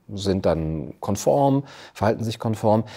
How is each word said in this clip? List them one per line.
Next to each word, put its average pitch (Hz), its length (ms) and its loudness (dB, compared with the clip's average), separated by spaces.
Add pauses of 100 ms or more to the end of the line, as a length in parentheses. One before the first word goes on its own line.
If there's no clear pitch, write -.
(120)
sind 98 320 -2
dann 80 540 -2
konform, 139 640 2 (320)
verhalten 110 300 0
sich 110 160 -8
konform. 110 420 2 (140)